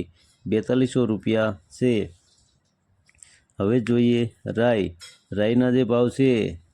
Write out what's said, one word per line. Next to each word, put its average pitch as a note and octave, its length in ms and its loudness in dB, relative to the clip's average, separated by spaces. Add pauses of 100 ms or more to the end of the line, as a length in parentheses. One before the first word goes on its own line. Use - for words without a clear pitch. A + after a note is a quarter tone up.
(460)
બેતાલીસો B2 600 0
રૂપિયા A2 540 -2 (100)
છે. A2+ 440 -2 (1500)
હવે A2+ 220 0
જોઈએ A#2+ 540 0 (100)
રાઈ. G#2+ 500 0 (360)
રાઈના A#2 400 0
જે B2+ 120 2
ભાવ A#2+ 260 2
છે A2+ 500 0 (140)